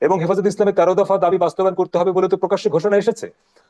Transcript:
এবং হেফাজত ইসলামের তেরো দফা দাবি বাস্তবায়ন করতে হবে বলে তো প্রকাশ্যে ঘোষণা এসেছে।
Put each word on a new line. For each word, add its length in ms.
এবং 200
হেফাজত 260
ইসলামের 280
তেরো 200
দফা 240
দাবি 200
বাস্তবায়ন 360
করতে 240
হবে 140
বলে 160
তো 80
প্রকাশ্যে 340
ঘোষণা 260
এসেছে। 340